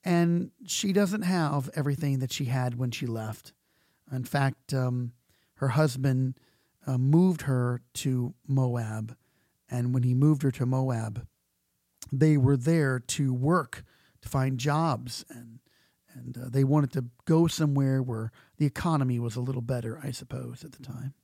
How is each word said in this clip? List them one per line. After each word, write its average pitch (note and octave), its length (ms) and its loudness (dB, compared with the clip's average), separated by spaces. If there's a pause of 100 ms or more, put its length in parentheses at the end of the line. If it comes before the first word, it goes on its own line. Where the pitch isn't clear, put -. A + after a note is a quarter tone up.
And E3+ 480 2 (120)
she G3 280 -2
doesn't G3+ 300 2
have D3+ 520 0
everything C#3 460 -2
that C3 120 -4
she - 120 -4
had B2+ 320 -2
when B2 160 -2
she B2 140 -6
left. A2 460 -8 (600)
In B2+ 120 -6
fact, C#3 480 -2
um, B2 400 -2 (420)
her C#3 140 -2
husband, C3 680 2 (500)
uh, C3 120 0
moved D#3+ 440 4
her B2 400 -2 (120)
to B2+ 400 -2 (120)
Moab. A#2+ 720 -2 (520)
And B2 240 -2
when B2 120 2
he B2 100 2
moved C#3+ 280 4
her C3+ 100 2
to B2 140 -2
Moab, A#2+ 600 -2 (840)
they D3+ 260 4
were C#3 200 6
there C3+ 420 2
to C3 340 -2
work, C3+ 520 0 (380)
to - 60 -14
find C3 300 0
jobs. C#3+ 680 -2
And, A#2+ 320 -18 (520)
and, B2 240 -12
uh, B2+ 120 -10
they C3+ 160 2
wanted C#3+ 280 2
to C3 120 -4 (200)
go E3 220 4
somewhere C#3 560 2
where A2+ 300 -6 (240)
the D3+ 100 2
economy C3+ 540 0
was A#2 160 -4
a B2+ 40 -4
little B2+ 220 -4
better, A#2 400 -6
I C3+ 80 -6
suppose, B2 540 -12
at D3+ 80 -16
the C#3 100 -20
time. B2+ 420 -12